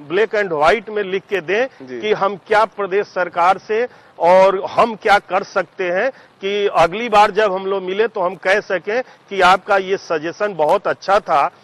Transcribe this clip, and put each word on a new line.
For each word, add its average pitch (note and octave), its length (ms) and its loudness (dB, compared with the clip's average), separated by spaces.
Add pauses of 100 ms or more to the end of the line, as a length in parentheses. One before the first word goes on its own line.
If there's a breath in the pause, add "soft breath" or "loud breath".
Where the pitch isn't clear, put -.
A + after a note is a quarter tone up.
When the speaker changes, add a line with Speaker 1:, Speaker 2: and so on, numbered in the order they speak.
(120)
Speaker 1:
black G#3+ 220 0
and G3+ 180 -2
white E3+ 360 2
में G#3 140 -4
लिख F#3+ 200 -6
के F#3+ 180 -4
दें F3+ 460 -4
Speaker 2:
जी। B2 140 -12
Speaker 1:
कि G#3+ 120 -2
हम G3 240 -2
क्या G#3+ 280 0
प्रदेश G3 420 -4
सरकार F3+ 520 0
से A3+ 300 -4 (300 soft breath)
और F#3 460 4
हम G#3+ 300 0
क्या G3+ 240 2
कर F#3+ 240 -4
सकते F3+ 480 -6
हैं G#3 200 -2
कि G3+ 560 -6
अगली F#3+ 420 0
बार G#3 220 4
जब G3+ 220 0
हम F#3+ 140 -6
लोग G3 160 -4
मिले G3 260 -2
तो G3+ 120 -8
हम F3+ 140 -2
कह F#3+ 260 0
सकें G#3 420 -4
कि - 380 -10
आपका F#3+ 360 2
ये F#3+ 200 -2
सजेशन E3+ 580 -6
बहुत D#3+ 320 0
अच्छा F#3 340 0
था D#3+ 300 0 (140)